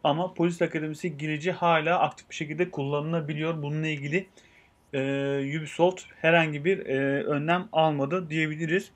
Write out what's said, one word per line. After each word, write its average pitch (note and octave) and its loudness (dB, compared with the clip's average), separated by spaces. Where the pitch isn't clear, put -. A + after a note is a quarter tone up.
Ama E3 2
Polis E3+ 0
Akademisi D#3 -4
girici D#3 -2
hala E3 4
aktif - -2
bir - -14
şekilde D#3+ -4
kullanılabiliyor. D3+ -2
Bununla D3+ -2
ilgili, D3+ -2
e, C#3 0
Ubisoft E3 0
herhangi D#3+ 4
bir, F#3+ 0
e, C#3 2
önlem D#3 0
almadı D#3 0
diyebiliriz. D#3+ -2